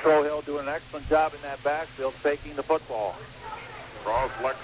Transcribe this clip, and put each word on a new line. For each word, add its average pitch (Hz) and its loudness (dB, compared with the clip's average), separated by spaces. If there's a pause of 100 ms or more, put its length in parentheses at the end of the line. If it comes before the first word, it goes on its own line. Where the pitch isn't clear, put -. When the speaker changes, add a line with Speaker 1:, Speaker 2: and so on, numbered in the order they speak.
Speaker 1:
Trohill 151 6
doing 143 -4
an 143 -2
excellent 151 -8
job 156 4
in 139 -12
that 139 -8
backfield, 143 -2
faking 147 -2
the 139 -4
football. 113 0 (880)
Speaker 2:
Croslex 127 0